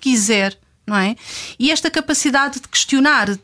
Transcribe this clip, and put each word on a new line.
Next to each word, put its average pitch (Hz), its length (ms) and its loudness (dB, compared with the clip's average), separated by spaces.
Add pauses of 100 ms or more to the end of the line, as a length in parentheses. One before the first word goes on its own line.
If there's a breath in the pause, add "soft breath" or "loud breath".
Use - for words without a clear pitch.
quiser, 208 580 0 (260)
não 208 120 -2
é? 196 180 0 (460 loud breath)
E 269 100 2
esta 320 220 0
capacidade 285 680 0
de - 80 -14
questionar, 269 600 2 (100)
de 196 80 -12